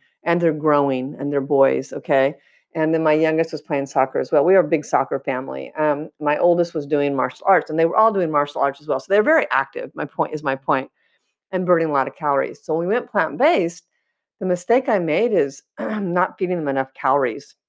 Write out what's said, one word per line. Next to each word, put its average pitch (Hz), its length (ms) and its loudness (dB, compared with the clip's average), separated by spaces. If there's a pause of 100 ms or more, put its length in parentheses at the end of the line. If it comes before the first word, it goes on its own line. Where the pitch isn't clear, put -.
(220)
and 170 180 0
they're 170 120 2
growing 143 640 0
and 143 140 -6
they're 143 80 0
boys, 135 520 2
okay? 139 420 0 (420)
And 160 160 0
then 160 100 0
my 156 120 4
youngest 156 380 0
was 151 100 -8
playing 139 240 -4
soccer 135 340 0
as 131 100 -4
well. 147 140 4
We 185 100 4
are 190 60 6
a 156 80 2
big 147 160 0
soccer 135 340 -2
family. 135 600 -8
Um, 151 320 0 (100)
my 151 160 0
oldest 170 380 2
was 147 120 -6
doing 143 300 0
martial 127 320 -4
arts, 170 220 2
and 156 80 -4
they 165 80 4
were 165 100 0
all 220 160 4
doing 180 180 -2
martial 147 300 -2
arts 139 220 -2
as 147 40 -20
well. 135 140 -2
So - 80 -20
they're 202 140 2
very 302 280 2
active, 135 440 -4
my 147 100 -6
point - 300 -4
is 151 80 -6
my 135 140 -2
point, 135 340 -2 (600)
and 185 140 -2
burning 165 240 2
a 151 40 -2
lot 147 140 2
of - 80 -10
calories. 139 480 -2
So 156 120 -4
when 170 120 -2
we 202 80 0
went 247 160 -4
plant-based, 180 760 0 (540)
the 185 60 -6
mistake 226 420 0
I 214 100 2
made 175 340 0
is 143 380 0
<clears throat> - 80 -20
not 196 600 -2
feeding 180 200 -2
them 151 100 -4
enough 135 240 -2
calories. 135 640 -2 (140)